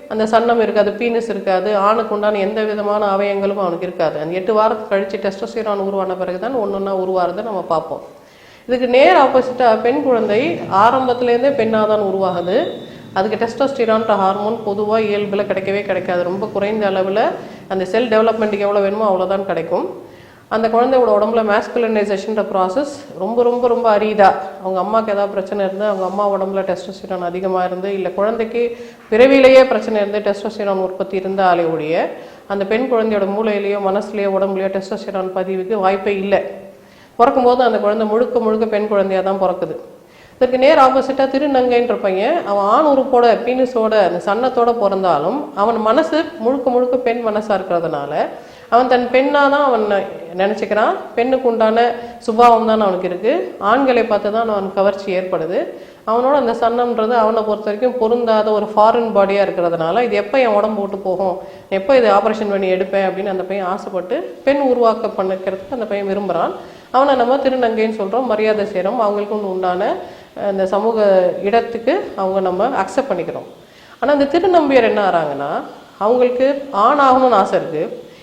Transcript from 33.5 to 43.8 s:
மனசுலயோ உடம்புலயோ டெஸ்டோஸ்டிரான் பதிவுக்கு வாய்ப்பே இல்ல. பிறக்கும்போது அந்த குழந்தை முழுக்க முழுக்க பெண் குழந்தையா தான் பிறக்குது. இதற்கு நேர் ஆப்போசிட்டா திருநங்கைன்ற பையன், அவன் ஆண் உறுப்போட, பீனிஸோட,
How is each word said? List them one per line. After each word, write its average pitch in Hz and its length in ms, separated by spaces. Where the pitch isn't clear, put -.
மனசுலயோ 202 400
உடம்புலயோ 190 380
டெஸ்டோஸ்டிரான் 190 680
பதிவுக்கு 185 400
வாய்ப்பே 196 420
இல்ல. 196 260
பிறக்கும்போது 247 460
அந்த 220 160
குழந்தை 214 280
முழுக்க 240 320
முழுக்க 220 280
பெண் 214 220
குழந்தையா 190 340
தான் 190 200
பிறக்குது. 175 340
இதற்கு 254 220
நேர் 285 200
ஆப்போசிட்டா 269 520
திருநங்கைன்ற 247 720
பையன், 208 440
அவன் 202 180
ஆண் 233 200
உறுப்போட, 262 420
பீனிஸோட, 247 480